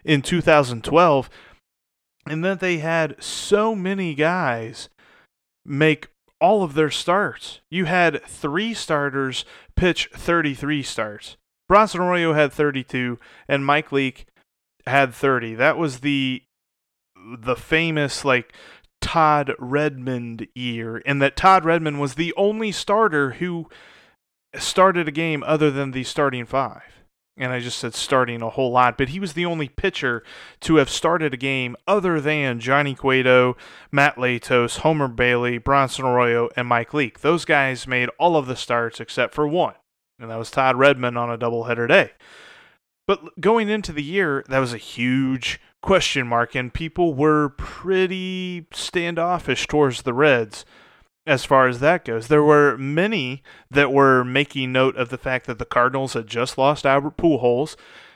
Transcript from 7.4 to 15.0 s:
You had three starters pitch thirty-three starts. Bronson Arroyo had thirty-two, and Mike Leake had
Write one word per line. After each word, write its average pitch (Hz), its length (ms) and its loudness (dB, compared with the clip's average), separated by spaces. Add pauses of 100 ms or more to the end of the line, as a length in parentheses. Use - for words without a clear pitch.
You 175 140 -2
had 165 400 0
three 185 480 -4
starters 139 720 -4 (320)
pitch 175 380 0
thirty-three 147 680 -2
starts. 107 540 -10 (320)
Bronson 196 320 4
Arroyo 175 320 2
had 147 220 2
thirty-two, 131 640 -2 (280)
and 139 200 0
Mike 147 260 0
Leake 135 340 -2 (600)
had 135 260 2